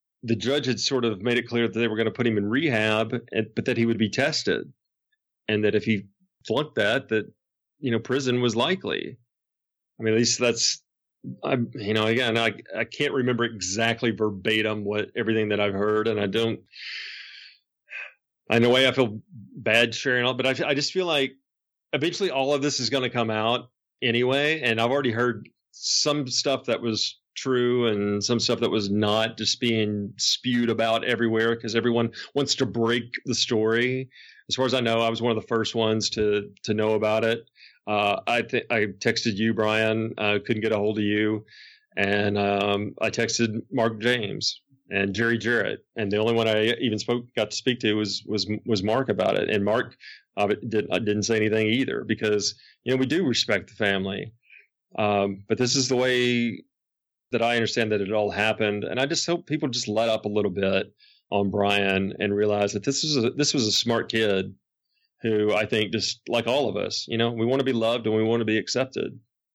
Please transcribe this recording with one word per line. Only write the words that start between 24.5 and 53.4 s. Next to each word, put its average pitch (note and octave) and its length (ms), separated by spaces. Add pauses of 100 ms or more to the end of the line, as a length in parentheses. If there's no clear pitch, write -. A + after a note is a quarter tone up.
and A2+ 200
I've A#2+ 120
already C#3 180
heard A#2 380 (240)
some D3 560
stuff C3+ 380
that A#2 140
was A2 380 (160)
true B2 520
and G2+ 360
some A#2+ 160
stuff A#2 220
that A#2 100
was G2+ 200
not G#2+ 480
just G#2+ 200
being G#2+ 600
spewed A#2+ 500
about A2+ 340
everywhere A2+ 540
'cause A2+ 180
everyone A#2 360 (240)
wants C#3+ 220
to C3 100
break A#2 380 (200)
the B2 100
story. A#2+ 760 (400)
As - 40
far C3 120
as B2 80
I C3 60
know, A2+ 200
I A2+ 80
was A2+ 140
one A#2 120
of G#2+ 60
the - 80
first A2+ 260
ones A2 360
to, G#2 400 (140)
to G#2+ 100
know G#2+ 180
about A2 320
it. A2+ 240 (380)
Uh, G#2 400
I A#2+ 160
th-, A#2 280
I G#2+ 180 (100)
texted A2+ 380
you, A2 180
Brian, A2 640
uh, G#2 260
couldn't A2 160
get G#2+ 120
a G#2+ 40
hold G#2 220
of G#2+ 60
you. G#2+ 420 (500)
And, G2+ 400
um, G2+ 640
I A2 80
texted A2+ 600
Mark A2+ 280
James A2 640 (300)
and G2 240
Jerry A#2 240
Jarrett. G#2+ 480 (100)
And G2+ 160
the G#2 60
only A2+ 160
one A2+ 140
I A2 340
even G#2+ 160
spoke, A#2+ 260 (100)
got G#2+ 160
to - 60
speak B2 240
to G#2+ 140
was, G#2+ 320
was, G2+ 200 (200)
was G#2+ 160
Mark A#2 260
about G2+ 300
it. - 100
And G2+ 160
Mark, A2+ 320 (400)
uh, G2+ 120 (200)
did, G#2+ 220
uh, F2+ 80
didn't G#2 240
say A2 140
anything G#2+ 320
either A#2 380
because, G#2+ 480 (300)
you B2 80
know, C3 80
we C3 60
do E3 180
respect G#2+ 460